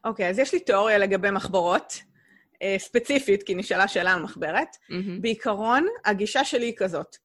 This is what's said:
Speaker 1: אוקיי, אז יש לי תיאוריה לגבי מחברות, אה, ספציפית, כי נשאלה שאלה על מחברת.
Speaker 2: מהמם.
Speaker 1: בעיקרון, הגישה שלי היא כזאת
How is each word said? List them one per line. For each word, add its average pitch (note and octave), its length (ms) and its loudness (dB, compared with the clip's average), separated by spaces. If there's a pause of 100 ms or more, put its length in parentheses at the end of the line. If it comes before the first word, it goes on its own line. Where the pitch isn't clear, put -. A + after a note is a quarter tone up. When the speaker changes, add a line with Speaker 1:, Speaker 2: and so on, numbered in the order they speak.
Speaker 1:
אוקיי, G#3 260 -2
אז G3 100 -2
יש C#4 140 2
לי F4+ 60 2
תיאוריה G#3 380 2
לגבי G3 340 2
מחברות, F#3 600 0 (680)
אה, G3 180 -2
ספציפית, A#3 640 0
כי F#3+ 120 -2
נשאלה F#3 320 2
שאלה F#3 260 2
על F3 80 0
מחברת. E3+ 560 -4 (120)
Speaker 2:
מהמם. F#3 320 -6
Speaker 1:
בעיקרון, A3+ 640 0 (200)
הגישה G#3+ 380 0
שלי B3 220 -2
היא A#3 120 -4
כזאת E3+ 480 -4